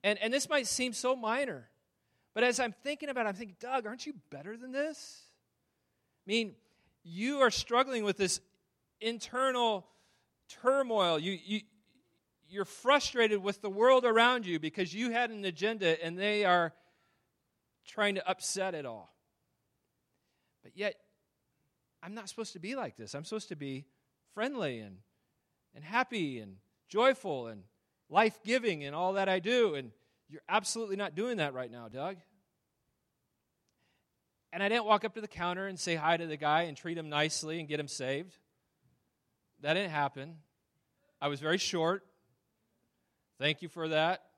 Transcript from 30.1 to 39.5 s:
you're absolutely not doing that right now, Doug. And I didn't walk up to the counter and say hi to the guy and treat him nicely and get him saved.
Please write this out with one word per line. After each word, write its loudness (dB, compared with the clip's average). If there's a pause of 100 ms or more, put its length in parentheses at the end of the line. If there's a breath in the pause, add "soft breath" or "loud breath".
you're -20
absolutely 0
not -4
doing -2
that 0
right -6
now, -14
Doug. -8 (2250)
And -4
I 2
didn't 2
walk 6
up -6
to -10
the -10
counter -4
and -10
say -2
hi 4
to -4
the -6
guy 4
and -8
treat -8
him -8
nicely 0
and -8
get -2
him -6
saved. -6 (1300)